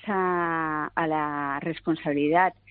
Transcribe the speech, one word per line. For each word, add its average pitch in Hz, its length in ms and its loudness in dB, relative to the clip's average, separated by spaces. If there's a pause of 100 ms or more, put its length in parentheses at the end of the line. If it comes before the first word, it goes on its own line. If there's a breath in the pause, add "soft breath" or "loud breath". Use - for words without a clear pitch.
a, 170 880 0
a 165 120 0
la 147 540 -2
responsabilidad 160 920 0 (180 loud breath)